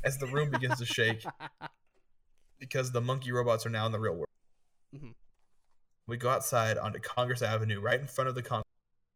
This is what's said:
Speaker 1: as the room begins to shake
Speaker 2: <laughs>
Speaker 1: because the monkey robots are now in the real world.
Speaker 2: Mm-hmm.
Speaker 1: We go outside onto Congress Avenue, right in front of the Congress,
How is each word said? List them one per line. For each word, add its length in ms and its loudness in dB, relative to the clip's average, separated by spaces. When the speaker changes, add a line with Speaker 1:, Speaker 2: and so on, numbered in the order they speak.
Speaker 1:
as 140 0
the 100 -4
room 240 2
begins 280 2
to 60 -6
shake 400 2
Speaker 2:
<laughs> 680 -20
Speaker 1:
because 320 -2
the 100 0
monkey 320 -2
robots 320 2
are 60 -4
now 160 0
in 40 -2
the 80 -2
real 160 0
world. 140 -6
Speaker 2:
Mm-hmm. 160 -14
Speaker 1:
We 100 -6
go 120 0
outside 480 2
onto 220 -4
Congress 420 0
Avenue, 400 2
right 180 4
in 80 -8
front 220 0
of 60 -2
the 80 -4
Congress, 260 -2